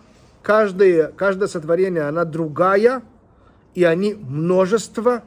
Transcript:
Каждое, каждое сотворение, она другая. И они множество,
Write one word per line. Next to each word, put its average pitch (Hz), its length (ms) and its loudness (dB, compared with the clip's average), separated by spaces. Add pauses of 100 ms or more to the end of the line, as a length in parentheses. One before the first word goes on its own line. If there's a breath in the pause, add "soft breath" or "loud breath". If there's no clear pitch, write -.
(420 soft breath)
Каждое, 190 640 2
каждое 190 400 -2
сотворение, 170 540 -2
она 156 220 -2
другая. 180 800 0 (720 soft breath)
И 180 80 0
они 180 320 2
множество, 185 1120 -2